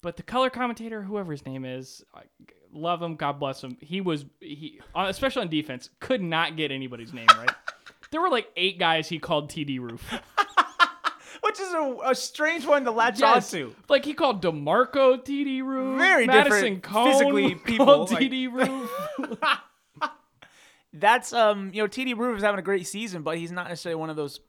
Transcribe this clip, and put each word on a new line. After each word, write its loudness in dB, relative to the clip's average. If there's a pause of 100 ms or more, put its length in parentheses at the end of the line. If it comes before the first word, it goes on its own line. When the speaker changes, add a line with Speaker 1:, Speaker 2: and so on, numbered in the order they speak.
Speaker 1:
But -10
the -14
color -2
commentator, -8
whoever -6
his -10
name -10
is, -12 (120)
I -20 (500)
love -4
him, -6
God -2
bless -6
him. -12
He -6
was, -2 (160)
he, -16 (140)
uh, -2
especially -2
on -4
defense, -6 (100)
could -2
not -2
get -2
anybody's -10
name -14 (100)
right. -4
Speaker 2:
<laughs> -20 (520)
Speaker 1:
There -2
were, 0
like, 0
eight 0
guys 2
he -6
called -2
T -6
D -4
Roof. -10 (120)
Speaker 2:
<laughs> -2
Which -2
is -8
a, -2
a 2
strange -2
one 4
to 0
latch 2
Speaker 1:
Yes. 4
Speaker 2:
onto. -6 (140)
Speaker 1:
Like, 4
he -6
called 0
DeMarco 2
T -4
D -2
Roof. -4
Speaker 2:
Very 4
Speaker 1:
Madison 8
Speaker 2:
different 2
Speaker 1:
Cone 2
Speaker 2:
physically 4
Speaker 1:
<laughs> -
called -12
Speaker 2:
people, 6
like -2
Speaker 1:
T 4
D -2
Roof. -2 (280)
Speaker 2:
<laughs> -8 (1500)
That's, 2
um, 2
you -2
know, 2
T -6
D -2
Roof -2
is -2
having 2
a -6
great -2
season, -8
but -4
he's -8
not -8
necessarily -6
one -6
of -8
those -8